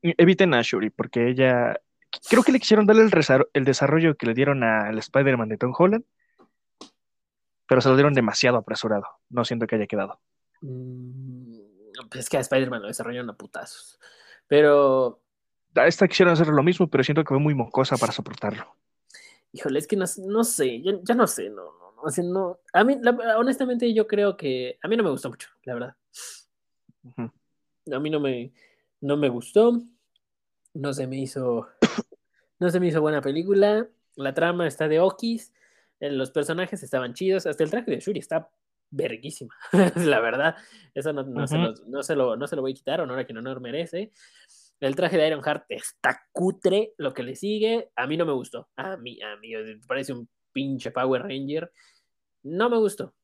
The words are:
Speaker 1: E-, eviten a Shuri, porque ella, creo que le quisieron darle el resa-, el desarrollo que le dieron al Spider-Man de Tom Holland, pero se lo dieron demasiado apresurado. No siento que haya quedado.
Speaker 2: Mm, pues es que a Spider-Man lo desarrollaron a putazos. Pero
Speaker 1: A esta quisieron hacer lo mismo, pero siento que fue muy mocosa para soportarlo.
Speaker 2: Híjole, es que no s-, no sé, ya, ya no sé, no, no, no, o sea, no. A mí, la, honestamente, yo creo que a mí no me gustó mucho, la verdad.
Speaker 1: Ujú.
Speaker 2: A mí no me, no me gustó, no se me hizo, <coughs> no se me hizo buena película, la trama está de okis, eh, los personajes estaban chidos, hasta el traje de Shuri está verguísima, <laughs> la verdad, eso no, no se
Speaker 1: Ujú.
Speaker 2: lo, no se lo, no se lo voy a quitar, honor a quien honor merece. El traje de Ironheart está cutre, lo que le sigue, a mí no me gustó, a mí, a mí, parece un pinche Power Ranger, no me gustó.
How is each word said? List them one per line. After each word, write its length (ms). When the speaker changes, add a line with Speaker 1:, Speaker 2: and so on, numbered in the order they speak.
Speaker 1:
E-, 160
eviten 360
a 80
Shuri, 280
porque 380
ella, 520
creo 160
que 80
le 80
quisieron 260
darle 160
el 80
resa-, 420
el 120
desarrollo 520
que 100
le 80
dieron 300
al 340
Spider-Man 500
de 100
Tom 180
Holland, 280
pero 140
se 80
lo 80
dieron 180
demasiado 440
apresurado. 480
No 140
siento 220
que 100
haya 100
quedado. 340
Speaker 2:
Mm, 1000
pues 140
es 40
que 100
a 20
Spider-Man 420
lo 60
desarrollaron 420
a 60
putazos. 600
Pero 760
Speaker 1:
A 100
esta 220
quisieron 240
hacer 160
lo 140
mismo, 260
pero 160
siento 180
que 60
fue 100
muy 160
mocosa 440
para 140
soportarlo. 640
Speaker 2:
Híjole, 260
es 80
que 100
no 80
s-, 220
no 180
sé, 380
ya, 100
ya 120
no 120
sé, 240
no, 140
no, 180
no, 60
o 80
sea, 140
no. 340
A 120
mí, 160
la, 120
honestamente, 560
yo 120
creo 300
que 460
a 60
mí 80
no 80
me 60
gustó 200
mucho, 180
la 100
verdad. 220
Speaker 1:
Ujú. 260
Speaker 2:
A 80
mí 100
no 100
me, 320
no 160
me 120
gustó, 500
no 200
se 120
me 120
hizo, 500
<coughs> 800
no 100
se 100
me 80
hizo 140
buena 200
película, 640
la 180
trama 340
está 200
de 120
okis, 520
eh, 100
los 200
personajes 520
estaban 320
chidos, 320
hasta 180
el 60
traje 200
de 100
Shuri 200
está 300
verguísima, 640
<laughs> 240
la 240
verdad, 360
eso 180
no, 120
no 240
se 100
Speaker 1:
Ujú. 0
Speaker 2:
lo, 160
no 160
se 140
lo, 200
no 120
se 80
lo 60
voy 100
a 40
quitar, 240
honor 200
a 60
quien 120
honor 220
merece. 520
El 160
traje 200
de 120
Ironheart 420
está 640
cutre, 640
lo 160
que 80
le 140
sigue, 600
a 100
mí 100
no 100
me 60
gustó, 440
a 220
mí, 240
a 140
mí, 160
parece 260
un 160
pinche 380
Power 320
Ranger, 500
no 260
me 80
gustó. 460